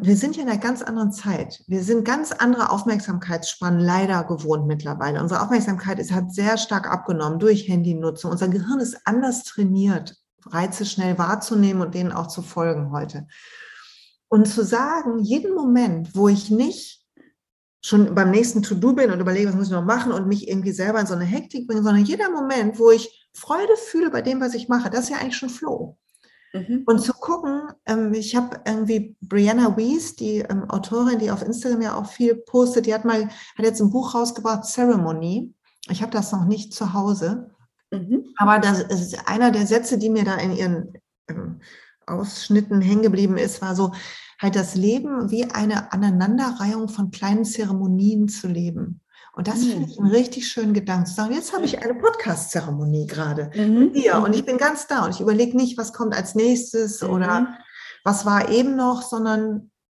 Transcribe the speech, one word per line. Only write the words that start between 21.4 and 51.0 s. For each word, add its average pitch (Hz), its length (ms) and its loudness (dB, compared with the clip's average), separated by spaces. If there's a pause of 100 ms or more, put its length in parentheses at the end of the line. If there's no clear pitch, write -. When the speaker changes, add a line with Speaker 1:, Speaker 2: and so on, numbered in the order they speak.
Speaker 1:
bringe, 214 160 -2
sondern 208 220 6
jeder 381 260 0
Moment, 262 480 -2
wo 226 120 8
ich 226 260 4 (160)
Freude 415 440 0
fühle 330 340 -2
bei 233 120 -2
dem, 262 180 -2
was 247 140 -2
ich 240 140 -8
mache, 240 220 0
das 240 140 -2
ist - 60 -8
ja 285 80 -4
eigentlich 254 180 -6
schon 269 120 -8
Flow. - 480 -8 (560)
Speaker 2:
Mhm. 214 320 -4
Speaker 1:
Und 226 160 6
zu 254 140 0
gucken, 311 480 -4 (240)
ähm, 220 260 0
ich 220 240 -4
hab 247 320 -4
irgendwie 220 520 -2
Brianna 208 560 2
Wiest, 269 440 -2
die, 214 180 -2
ähm, 196 300 -4
Autorin, 226 520 0
die 208 100 0
auf 196 120 -4
Instagram 240 380 -2
ja 226 160 -4
auch 208 100 -6
viel 233 280 2
postet, 247 520 2
die 220 60 2
hat 220 120 -2
mal, 220 240 0
hat - 360 -8
jetzt 220 160 2
ein 202 120 6
Buch 254 220 -2
rausgebracht, 220 500 -2
Ceremony. 190 880 0 (340)
Ich 185 140 -4
hab 240 80 -6
das 208 220 -4
noch 185 120 0
nicht 208 300 -2
zu 196 180 -6
Hause. 202 580 -2 (420)
Speaker 2:
Mhm. 196 340 -2 (100)
Speaker 1:
Aber 208 220 4
das 196 240 2
ist 180 460 -6
einer 226 240 4
der 208 140 2
Sätze, 233 300 2
die 214 140 0
mir 214 140 2
da 196 100 0
in 185 180 -2
ihren, 180 400 -2 (360)
ähm, 165 320 -10 (460)
Ausschnitten 202 720 0
hängen 208 220 4
geblieben 190 360 4
ist, - 240 -2
war 185 140 -4
so, 190 160 2 (480)
halt 196 160 0
das 185 180 0
Leben 233 560 0
wie 233 140 0
eine 214 480 -2
Aneinanderreihung 208 960 0
von 202 220 -4
kleinen 208 340 0
Zeremonien 196 840 0
zu - 200 -8
leben. 170 520 -6 (340)
Und 180 140 -6
das 220 120 -2
Speaker 2:
Mhm. 247 100 2
Speaker 1:
finde 165 200 -4
ich - 100 -12
einen 196 100 4
richtig 247 380 0
schönen 214 260 -2
Gedanken, 185 320 0